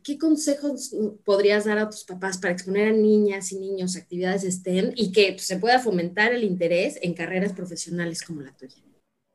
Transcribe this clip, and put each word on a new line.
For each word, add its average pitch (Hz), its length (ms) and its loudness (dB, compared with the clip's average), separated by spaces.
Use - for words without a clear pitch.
¿qué 285 140 -8
consejos 285 800 0
podrías 202 400 4
dar 208 120 2
a 214 120 0
tus - 140 -14
papás 185 340 -6
para 180 160 -2
exponer 190 360 0
a - 20 4
niñas 208 600 4
y 190 80 -8
niños 185 360 -4
a - 40 -8
actividades 185 440 -2
stem 185 520 0
y 202 160 0
que, 196 200 6
pues, - 160 -8
se 185 100 -2
pueda 233 220 4
fomentar 208 540 0
el 240 100 -2
interés 185 580 0
en 175 120 -2
carreras 185 400 -4
profesionales 170 680 -6
como 156 180 -12
la 131 140 -18
tuya? - 200 -20